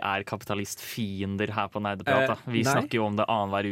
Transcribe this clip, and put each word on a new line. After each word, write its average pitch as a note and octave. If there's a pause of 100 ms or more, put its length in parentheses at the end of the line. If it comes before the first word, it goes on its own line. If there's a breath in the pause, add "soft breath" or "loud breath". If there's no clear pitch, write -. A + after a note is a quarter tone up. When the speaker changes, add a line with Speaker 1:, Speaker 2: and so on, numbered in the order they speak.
Speaker 1:
er G2
kapitalistfiender G2+
her G#2
på -
Nerdeprat, G#2
da. A#2
Speaker 2:
Eh, -
Speaker 1:
Vi A#2
Speaker 2:
nei. C3
Speaker 1:
snakker C#3+
jo A2
om G#2
det G#2+
annenhver G2+